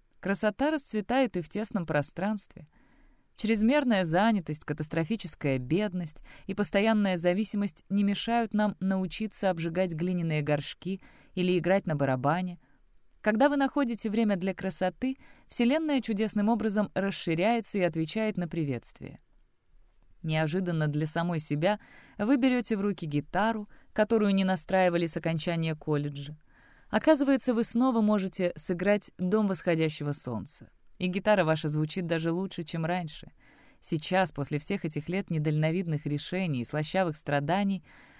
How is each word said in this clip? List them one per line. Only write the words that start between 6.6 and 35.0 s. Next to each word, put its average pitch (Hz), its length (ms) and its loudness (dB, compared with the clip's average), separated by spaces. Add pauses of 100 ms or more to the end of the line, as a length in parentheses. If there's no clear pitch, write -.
зависимость 196 720 0
не 202 160 2
мешают 226 500 0
нам 214 240 2
научиться 190 720 -2
обжигать 170 420 -2
глиняные 165 480 -2
горшки — 147 640 -4 (320)
или 180 240 2
играть 185 260 2
на 160 120 -2
барабане. 143 640 0 (600)
Когда 220 280 4
вы 285 80 0
находите 269 520 0
время 208 280 2
для 180 180 -2
красоты, 190 640 -4 (320)
Вселенная 285 520 2
чудесным 208 480 0
образом 214 460 0
расширяется 196 840 0
и - 20 2
отвечает 175 560 -2
на 180 100 -4
приветствие. 151 720 -6 (1040)
Неожиданно 160 640 0
для 151 220 0
самой 170 320 -2
себя 160 400 0 (380)
вы 226 180 4
берете 247 400 2
в 196 60 -2
руки 202 220 -2
гитару, 196 640 -2 (240)
которую 214 400 4
не 190 120 2
настраивали 185 600 2
с 160 100 -4
окончания 165 580 -2
колледжа. 147 640 -4 (520)
Оказывается, 269 640 4
вы 226 120 2
снова 233 360 2
можете 190 540 2
сыграть 196 640 0
«Дом 202 300 2
восходящего 160 640 0
солнца». - 580 -10 (280)
И 180 100 -2
гитара 190 360 2
ваша 156 240 0
звучит 156 380 -2
даже 165 240 -2
лучше, 180 320 -4
чем 165 220 -6
раньше. 170 480 -6 (480)
Сейчас, 180 500 0
после 143 300 -4
всех - 240 -6
этих 151 240 -6